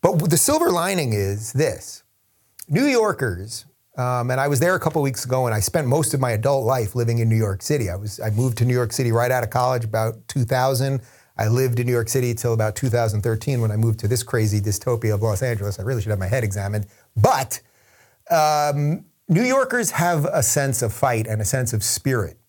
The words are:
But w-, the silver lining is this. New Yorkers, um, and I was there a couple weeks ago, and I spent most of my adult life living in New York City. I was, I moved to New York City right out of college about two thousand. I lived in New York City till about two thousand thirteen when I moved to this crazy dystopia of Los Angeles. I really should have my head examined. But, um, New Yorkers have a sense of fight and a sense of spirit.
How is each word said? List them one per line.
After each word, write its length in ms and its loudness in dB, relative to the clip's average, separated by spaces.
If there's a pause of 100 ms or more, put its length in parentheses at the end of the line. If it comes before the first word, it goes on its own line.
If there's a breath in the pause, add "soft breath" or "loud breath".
But 120 4
w-, 140 2
the 100 4
silver 340 2
lining 420 0
is 400 -2
this. 500 -2 (640)
New 160 2
Yorkers, 800 0 (320)
um, 340 -2
and 100 0
I 60 2
was 120 2
there 160 4
a 40 0
couple 220 0
weeks 240 -2
ago, 200 0
and 80 0
I 60 0
spent 280 0
most 260 0
of 60 0
my 120 0
adult 340 0
life 300 0
living 240 0
in 100 2
New 80 4
York 240 0
City. 280 0
I 60 -6
was, 240 -10
I 100 -4
moved 300 0
to 60 4
New 80 2
York 200 0
City 180 0
right 200 2
out 120 0
of 60 -6
college 340 0
about 320 -2 (140)
two 160 0
thousand. 560 0 (380 loud breath)
I 80 0
lived 320 2
in 60 0
New 80 0
York 160 0
City 240 0
till 200 -2
about 220 0
two 140 -2
thousand 320 0
thirteen 400 0
when 100 0
I 60 -2
moved 220 2
to 100 -4
this 120 0
crazy 380 0
dystopia 540 -2
of 80 0
Los 200 -2
Angeles. 380 -4
I 40 -6
really 180 -2
should 80 -6
have 100 0
my 80 -4
head 160 0
examined. 440 -4 (280 soft breath)
But, 460 2 (680 soft breath)
um, 760 2 (240)
New 140 4
Yorkers 480 0
have 340 0
a 180 0
sense 380 0
of 100 -2
fight 340 0
and 160 -2
a 40 -2
sense 260 -2
of 140 -2
spirit. 520 -2 (120)